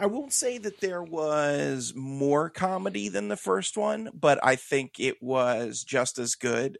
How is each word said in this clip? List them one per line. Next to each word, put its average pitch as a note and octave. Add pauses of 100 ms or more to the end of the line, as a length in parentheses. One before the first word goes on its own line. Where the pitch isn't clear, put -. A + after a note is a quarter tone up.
I G3+
won't C#4
say B3
that G#3
there F3+
was D3
more C#3
comedy F#3+
than G3+
the G#3
first F#3+
one, G#3+
but C#3+
I C3
think C3+
it -
was B2
just -
as C3
good. A#2+